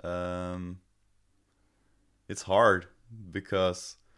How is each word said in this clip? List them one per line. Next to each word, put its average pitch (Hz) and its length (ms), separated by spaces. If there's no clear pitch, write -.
Um, 90 760
it's - 140
hard, 95 460
because 92 640